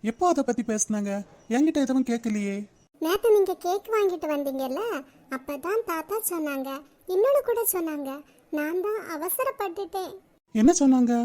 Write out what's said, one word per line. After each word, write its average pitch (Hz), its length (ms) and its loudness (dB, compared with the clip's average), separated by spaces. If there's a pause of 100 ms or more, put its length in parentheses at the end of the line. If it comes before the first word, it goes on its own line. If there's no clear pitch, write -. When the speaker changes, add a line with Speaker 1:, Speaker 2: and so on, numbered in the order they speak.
(120)
Speaker 1:
எப்போ 359 180 0
அதை 285 140 2
பத்தி 240 260 0
பேசுனாங்க? 208 420 -2 (440)
என்கிட்ட 302 300 4
எதுவும் 262 260 2
கேட்கலையே. 208 440 -2 (500)
Speaker 2:
நேத்து 403 300 0
நீங்க 381 180 4 (120)
கேக் 392 300 -2
வாங்கிட்டு 359 360 0
வந்தீங்கல்ல, 269 500 -2 (540)
அப்பதான் 285 540 -4
தாத்தா 330 260 -4 (140)
சொன்னாங்க, 285 400 -4 (440)
இன்னொன்னு 523 360 4
கூட 466 120 0 (120)
சொன்னாங்க. 302 360 -4 (480)
நான் 320 280 -2
தான் 415 160 -4 (140)
அவசரப்பட்டுட்டேன். 381 960 -6 (480)
Speaker 1:
என்ன 294 180 8
சொன்னாங்க? 254 340 4 (120)